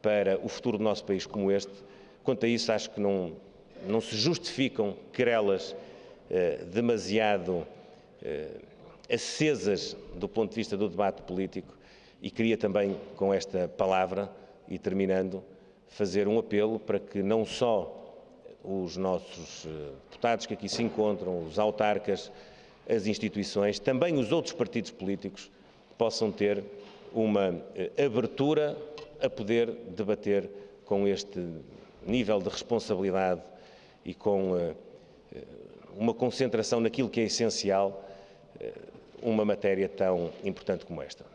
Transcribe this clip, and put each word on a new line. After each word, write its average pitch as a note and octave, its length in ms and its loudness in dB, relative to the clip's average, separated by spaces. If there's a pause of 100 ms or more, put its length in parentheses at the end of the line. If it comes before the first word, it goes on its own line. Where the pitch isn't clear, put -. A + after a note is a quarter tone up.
para G2+ 400 4
o G#2+ 60 -6
futuro G#2+ 300 -2
do G#2+ 60 0
nosso G#2 200 2
país F#2+ 220 0
como G2 260 0
este, G2 220 0 (500)
quanto A#2+ 220 2
a A#2 40 4
isso A#2 220 2
acho G#2 200 0
que G#2+ 100 -6
não, F#2 320 0 (520)
não G#2+ 140 2
se A2 160 -6
justificam A#2 800 0 (160)
querelas, A2 640 2 (560)
eh, F2 400 2
demasiado, G2+ 960 2 (560)
eh, D2+ 240 -6 (680)
acesas G#2 840 0 (200)
do F#2 120 -4
ponto G#2+ 240 0
de - 40 -14
vista G#2 220 -2
do G#2 100 0
debate F#2+ 360 0
político. F#2 540 -6 (440)
E - 100 -8
queria A2+ 260 2
também, G2+ 380 2 (220)
com G2 160 4
esta F2+ 340 0
palavra, F#2+ 640 2 (360)
e F#2 100 -6
terminando, F#2+ 640 0 (440)
fazer G2+ 400 0
um G#2+ 100 4
apelo G#2+ 420 2
para G2+ 200 0
que G2 240 -4
não A2 200 4
só G#2 520 0 (680)
os F#2 320 -4
nossos, F2+ 680 -4
eh, D2+ 260 -8 (180)
deputados A#2 360 0
que - 80 -6
aqui G2+ 160 -6
se - 140 0
encontram, F#2+ 600 0
os D#2+ 140 -4
autarcas, G#2 720 2 (560)
as G#2+ 200 2
instituições, G#2 720 0
também D3+ 360 2
os B2+ 160 0
outros D#3+ 220 0
partidos - 380 -2
políticos F#2+ 580 -6 (480)
possam A2 340 2
ter G2+ 320 2 (480)
uma, G2+ 480 4 (160)
eh, A#2 300 0
abertura C#3 720 0 (440)
a C3 80 2
poder A#2 420 2 (180)
debater G2+ 600 0 (360)
com G2+ 220 2
este F#2 360 -2 (640)
nível G#2+ 340 2
de F#2 80 -2
responsabilidade F#2+ 960 0 (640)
e A2 80 -8
com, F#2+ 420 2
eh, E2 200 0 (600)
eh, - 80 -14 (540)
uma A2+ 160 4
concentração A#2 640 2
naquilo A2+ 300 2
que A#2 100 0
é A2+ 40 4
essencial, G2 840 2 (520)
eh, A1 120 -8 (500)
uma A2 220 4
matéria G2 460 2
tão F2+ 420 2 (120)
importante F#2+ 420 -4
como D#2 160 -8
esta. - 340 -14